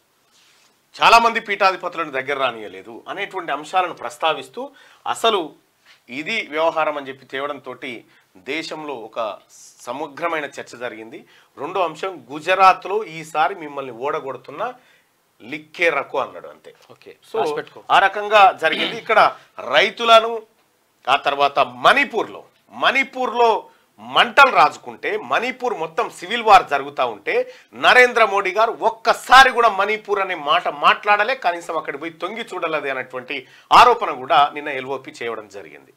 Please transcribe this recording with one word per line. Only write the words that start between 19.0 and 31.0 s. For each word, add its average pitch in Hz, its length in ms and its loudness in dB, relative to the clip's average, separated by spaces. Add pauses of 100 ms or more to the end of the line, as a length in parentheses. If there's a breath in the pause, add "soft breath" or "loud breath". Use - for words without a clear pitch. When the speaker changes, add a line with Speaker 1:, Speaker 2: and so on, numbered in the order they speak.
Speaker 1:
రైతులను, 226 680 4 (680)
ఆ 135 60 4
తర్వాత 143 440 0
మణిపూర్లో, 139 840 0 (280)
మణిపూర్లో 233 920 0 (360 soft breath)
మంటలు 208 520 4
రాజుకుంటే, 151 680 2
మణిపూర్ 214 560 -4
మొత్తం 165 360 -6
సివిల్ 220 340 -8
వార్ 202 260 8
జరుగుతూ 139 380 -2
ఉంటే 175 460 -4 (200 loud breath)
నరేంద్ర 226 520 6
మోడీ 196 260 0
గారు 220 200 2
ఒక్కసారి 233 800 4
కూడా 233 180 2
మణిపూర్ 202 500 -4
అనే 185 160 -4
మాట 160 320 -2
మాట్లాడలే, 208 680 0